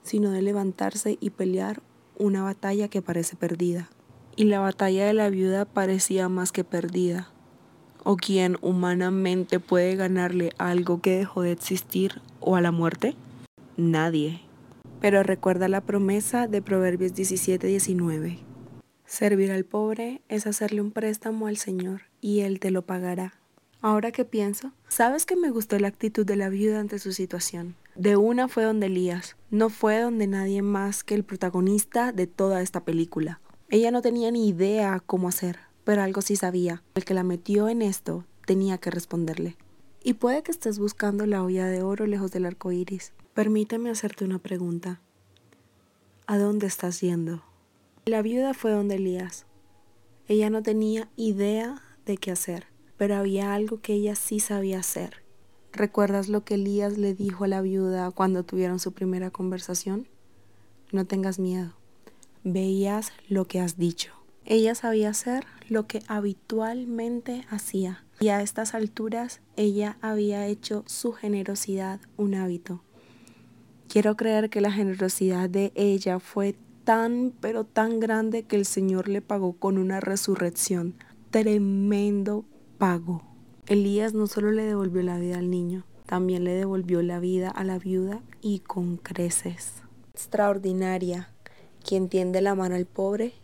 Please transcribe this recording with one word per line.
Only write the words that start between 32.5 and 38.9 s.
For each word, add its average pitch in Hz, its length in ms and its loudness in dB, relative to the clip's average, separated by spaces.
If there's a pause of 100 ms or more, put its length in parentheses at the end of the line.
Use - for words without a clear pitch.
esta 180 240 -4
película. 165 560 -2 (280)
Ella 226 220 6
no 247 100 2
tenía 240 300 2
ni 233 160 4
idea 196 580 2
cómo 185 220 0
hacer, 180 320 -4 (260)
pero 208 180 4
algo 190 180 -2
sí 202 140 0
sabía. 180 480 -2 (100)
El 185 120 -2
que - 80 0
la 185 100 2
metió 202 460 2
en 233 120 0
esto 175 440 -4 (200)
tenía 190 320 2
que 175 140 -4